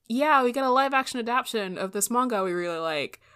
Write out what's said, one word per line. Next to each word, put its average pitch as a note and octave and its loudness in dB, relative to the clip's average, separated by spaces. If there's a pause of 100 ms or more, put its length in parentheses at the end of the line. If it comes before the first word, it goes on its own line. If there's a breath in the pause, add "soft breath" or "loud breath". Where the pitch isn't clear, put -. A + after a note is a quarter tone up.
"Yeah, C#4 4
we B3 2
get C4+ -2
a C4 2
live-action C4 2
adaptation A#3 -2
of F#3+ -4
this G3+ -2
manga A#3+ 2
we F#3 -2
really F3 -4
like, D#3 -4 (160 soft breath)